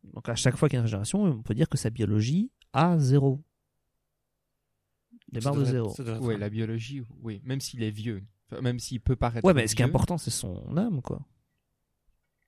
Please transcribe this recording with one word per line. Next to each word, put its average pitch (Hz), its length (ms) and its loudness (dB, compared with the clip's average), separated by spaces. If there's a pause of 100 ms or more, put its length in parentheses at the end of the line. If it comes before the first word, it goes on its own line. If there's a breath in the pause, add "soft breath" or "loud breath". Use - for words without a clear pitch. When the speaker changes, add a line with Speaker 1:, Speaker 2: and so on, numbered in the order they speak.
(140)
Speaker 1:
Donc, - 140 -10
à 117 60 -2
chaque - 220 2
fois 156 120 4
qu'il 135 80 0
y - 20 0
a - 20 2
une 117 60 2
régénération, 113 380 0
on 127 180 2
peut 113 120 -4
dire 151 140 2
que - 100 -4
sa 110 120 -2
biologie 117 600 0 (220)
a 170 260 4
zéro. 139 440 4 (1900)
Démarre 127 220 -2
Speaker 2:
Ça 143 40 0
Speaker 1:
de 139 60 4
Speaker 2:
devrait, 131 80 2
Speaker 1:
zéro. 113 180 0
Speaker 2:
ça - 140 -10
devrait 113 140 -4
être 127 60 -4
Speaker 3:
Ouais, 117 100 0
Speaker 2:
un 104 40 -4
Speaker 3:
la 104 120 -4
biologie, 113 520 -4 (200)
oui. 107 220 -8
Même 131 160 -4
s'il 120 220 -8
est 110 80 -2
vieux. 107 320 -6 (280)
Enfin, - 120 -10
même 123 160 0
s'il 117 220 -8
peut 131 160 2
paraître 117 280 -2
Speaker 1:
Ouais, 185 100 8
mais 117 120 4
ce 104 80 -2
qui 110 80 2
est - 20 6
Speaker 3:
vieux. 123 60 4
Speaker 1:
important, - 280 2
c'est - 120 -6
son - 460 -6
âme, 185 260 -2
quoi. - 240 -8 (1200)